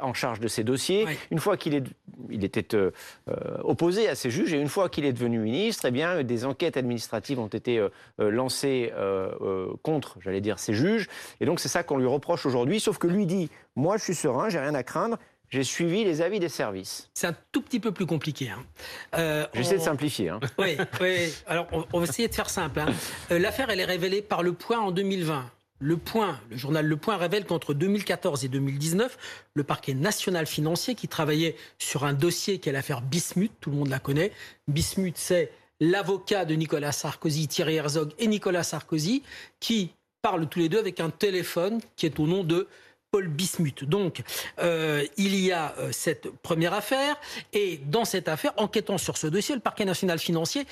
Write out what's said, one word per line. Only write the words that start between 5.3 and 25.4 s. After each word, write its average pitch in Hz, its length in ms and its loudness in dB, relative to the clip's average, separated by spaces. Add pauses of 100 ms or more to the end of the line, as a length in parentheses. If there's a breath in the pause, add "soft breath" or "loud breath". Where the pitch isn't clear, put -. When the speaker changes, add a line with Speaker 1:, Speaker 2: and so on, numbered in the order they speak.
Speaker 1:
ministre, 143 460 0
eh 139 60 2
bien, 156 340 0
des 117 220 -2
enquêtes 147 320 0
administratives 120 600 -2
ont 113 80 -4
été, 113 320 0
euh, 98 120 2 (300 loud breath)
euh, 107 100 6
lancées, 127 680 0
euh, 98 340 0 (120)
euh, 95 240 -2 (160)
contre, 147 420 -2
j'allais 98 160 0
dire, 101 180 -2
ces - 140 -2
juges. 185 360 2 (320 loud breath)
Et - 40 2
donc, 160 160 2
c'est - 80 -4
ça 175 140 0
qu'on 147 160 0
lui 127 80 4
reproche 143 400 0
aujourd'hui. 123 340 2
Sauf - 160 0
que - 100 0
lui 190 200 4
dit, « 170 240 0 (260 loud breath)
Moi, 175 220 2
je - 60 -4
suis 185 100 -2
serein, 143 340 0
j'ai 175 100 0
rien 147 160 -2
à 131 80 -2
craindre. 208 360 -2 (320 soft breath)
J'ai 135 120 0
suivi 170 400 0
les 170 200 2
avis 190 180 0
des 170 80 0
services. » 101 680 -6
Speaker 2:
C'est - 120 -2
un 170 100 -2 (160)
tout 294 80 2
petit 240 200 -2
peu 220 120 0
plus 170 140 -2
compliqué, 143 420 -2
hein. 107 160 -10 (500 loud breath)
Euh, 156 380 0
Speaker 1:
J'essaie - 240 2
Speaker 2:
on - 20 2
Speaker 1:
de 165 60 0
simplifier, 143 460 0
hein. 101 100 -6 (180)
Speaker 2:
Oui, 180 200 2
oui, 165 80 0 (140)
oui. 180 340 2 (120)
Alors, 170 240 -2
on, 165 220 -2
on 175 80 2
va 170 60 2
essayer 220 220 0
de - 60 -4
faire - 140 -2
simple, 156 320 -2
hein. 151 60 0 (440 loud breath)
Euh, 170 80 6
l'affaire, 226 300 2
elle 202 100 0
est 185 60 0
révélée 185 380 0
par 185 200 0
Le 175 120 2
Point 233 260 -2
en 202 100 2
deux 180 120 0
mille 190 220 0
vingt. 143 260 -2 (320)